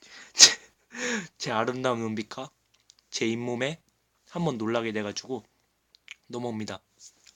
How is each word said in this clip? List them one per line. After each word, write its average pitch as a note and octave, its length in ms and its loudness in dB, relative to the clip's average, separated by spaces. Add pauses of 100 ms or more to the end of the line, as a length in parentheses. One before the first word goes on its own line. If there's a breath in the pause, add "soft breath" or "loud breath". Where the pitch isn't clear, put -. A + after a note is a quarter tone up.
(320 loud breath)
제, - 180 10 (880 loud breath)
제 - 140 -6
아름다운 B2 480 0
눈빛과 A2+ 500 -6 (600)
제 - 160 0
잇몸에 B2 540 -2 (480)
한번 D#3+ 300 -2
놀라게 A2+ 340 0
돼가지고 G#2 520 -4 (840)
넘어옵니다. A2 540 -6 (560)